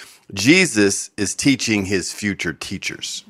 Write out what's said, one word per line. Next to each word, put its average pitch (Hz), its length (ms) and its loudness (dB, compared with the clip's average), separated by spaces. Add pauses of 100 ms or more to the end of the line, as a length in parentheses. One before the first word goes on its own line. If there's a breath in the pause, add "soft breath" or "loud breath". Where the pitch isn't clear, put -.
(340 loud breath)
Jesus 107 840 4
is 101 180 -4
teaching 113 500 0
his 92 260 -2
future 92 420 -4
teachers. - 760 -10